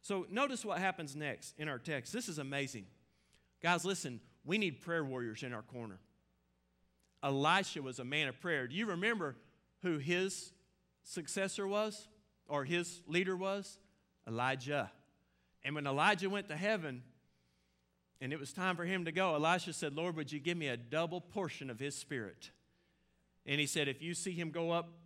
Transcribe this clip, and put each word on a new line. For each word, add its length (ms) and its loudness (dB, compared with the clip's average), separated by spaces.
So 280 -4
notice 340 0
what 140 0
happens 380 0
next 420 -6
in 100 -2
our 120 -2
text. 340 -4
This 160 -2
is 80 -6
amazing. 480 -4
Guys, 220 6
listen, 380 -2
we 140 2
need 220 0
prayer 220 0
warriors 380 -4
in 100 -6
our 120 -6
corner. 360 -10
Elisha 580 4
was 160 -6
a 80 -6
man 220 2
of 120 -6
prayer. 280 0
Do 80 -6
you 100 0
remember 500 0
who 160 2
his 560 0
successor 640 -2
was 400 0
or 180 2
his 420 0
leader 280 4
was? 440 -2
Elijah. 640 2
And 100 -2
when 140 -2
Elijah 420 4
went 200 -2
to 60 -4
heaven 460 0
and 100 -4
it 80 -4
was 140 -10
time 220 2
for 100 -2
him 200 2
to 60 -2
go, 240 4
Elisha 380 4
said, 200 -2
"Lord, 220 0
would 160 -4
you 80 -4
give 180 0
me 100 0
a 100 0
double 420 0
portion 500 -4
of 100 -8
his 160 -4
spirit?" 560 -6
And 140 2
he 80 4
said, 200 2
"If 140 -2
you 120 -4
see 180 -4
him 200 -2
go 200 0
up 220 0